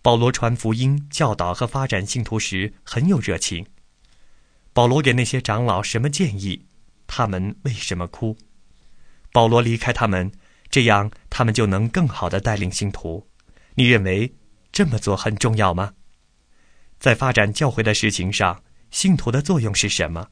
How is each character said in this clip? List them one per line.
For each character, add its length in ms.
保 160
罗 160
传 240
福 180
音、 360
教 240
导 200
和 120
发 200
展 180
信 200
徒 140
时 340
很 240
有 140
热 180
情。 280
保 140
罗 140
给 120
那 120
些 160
长 240
老 180
什 180
么 80
建 320
议？ 260
他 200
们 280
为 80
什 240
么 100
哭？ 300
保 160
罗 140
离 160
开 160
他 160
们， 240
这 140
样 260
他 160
们 80
就 140
能 220
更 200
好 200
地 120
带 160
领 140
信 200
徒。 380
你 100
认 180
为 320
这 140
么 120
做 160
很 220
重 200
要 180
吗？ 180
在 160
发 160
展 220
教 180
会 120
的 100
事 180
情 220
上， 320
信 240
徒 160
的 120
作 180
用 140
是 120
什 240
么？ 220